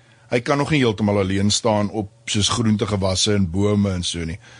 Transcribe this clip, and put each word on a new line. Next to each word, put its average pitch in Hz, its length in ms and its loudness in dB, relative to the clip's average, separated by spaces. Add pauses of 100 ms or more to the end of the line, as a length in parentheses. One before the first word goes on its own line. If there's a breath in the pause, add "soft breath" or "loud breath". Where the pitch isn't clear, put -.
(320 soft breath)
hy 123 100 2
kan 143 160 0
nog 143 140 0
nie 151 80 4
heeltemal 104 400 2
alleen 98 320 0
staan 104 380 0
op 101 200 -6 (160)
soos 104 240 0
groentegewasse 104 840 0
en 95 160 2
bome 101 420 0
en 90 100 -4
so 85 220 -6
nie. 80 140 -8 (200 loud breath)